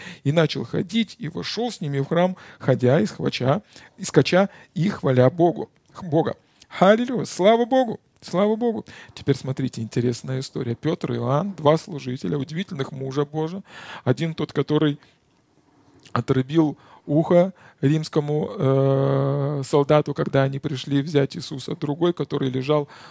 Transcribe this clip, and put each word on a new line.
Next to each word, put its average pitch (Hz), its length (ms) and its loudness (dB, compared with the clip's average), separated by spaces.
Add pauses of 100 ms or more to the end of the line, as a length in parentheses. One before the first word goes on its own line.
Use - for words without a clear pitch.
(240)
и 139 80 2
начал 160 340 2
ходить, - 540 -4
и - 100 -8
вошёл 208 420 -6
с - 100 -14
ними 143 180 -2
в 135 60 -2
храм, 180 300 0 (220)
ходя 127 420 4
и 214 60 2
схвача, 135 560 -2 (380)
и 196 40 -10
скача, 185 460 4 (240)
и 175 160 0
хваля 131 400 4
Богу, 170 400 0 (320)
Бога. 165 340 0 (440)
Аллилуйя! 220 460 4
Слава 226 400 4
Богу! 247 340 0 (220)
Слава 208 340 0
Богу! 226 300 -4 (280)
Теперь - 240 -2
смотрите, 131 460 -6
интересная 123 560 -4
история. 131 340 -6
Пётр 147 380 -4
и 117 60 -4
Иоанн, 147 360 -2
два 156 240 4
служителя, 143 600 -6
удивительных 147 520 -6
мужа 135 320 -4
Божия. 156 380 -6 (420)
Один 143 300 0
тот, - 180 -6
который 151 480 0 (1120)
отрубил 135 640 0 (300)
ухо 175 480 2 (280)
римскому, 151 760 0
э, 139 1080 0
солдату, 147 520 2
когда 139 260 0
они 135 160 -2
пришли 139 460 -4
взять 143 340 0
Иисуса. - 380 -10
Другой, 165 380 -2
который 135 360 -4
лежал 139 380 0 (240)